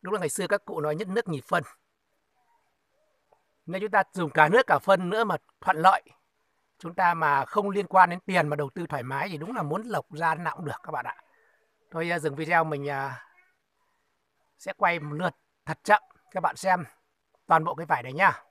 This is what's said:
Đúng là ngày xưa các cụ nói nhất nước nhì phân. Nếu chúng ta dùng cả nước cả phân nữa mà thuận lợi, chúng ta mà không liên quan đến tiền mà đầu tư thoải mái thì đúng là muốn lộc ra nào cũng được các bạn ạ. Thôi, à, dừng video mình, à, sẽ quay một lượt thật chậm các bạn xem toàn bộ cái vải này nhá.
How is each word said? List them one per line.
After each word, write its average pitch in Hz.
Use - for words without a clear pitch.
Đúng 185
là 214
ngày 165
xưa 180
các 202
cụ 165
nói 151
nhất 190
nước 208
nhì 147
phân. 170
Nếu 185
chúng 208
ta 196
dùng 170
cả 151
nước 240
cả 151
phân 180
nữa 220
mà 190
thuận 185
lợi, 180
chúng 170
ta 175
mà 143
không 202
liên 196
quan 185
đến 175
tiền 175
mà 147
đầu 147
tư 170
thoải 139
mái 139
thì 165
đúng 185
là 208
muốn 151
lộc 214
ra 160
nào 165
cũng 175
được 131
các -
bạn 123
ạ. 120
Thôi, 165
à, 170
dừng 147
video 160
mình, 147
à, 135
sẽ -
quay 175
một 147
lượt 170
thật 160
chậm 311
các 190
bạn 170
xem 180
toàn 160
bộ 165
cái 165
vải 147
này 131
nhá. 175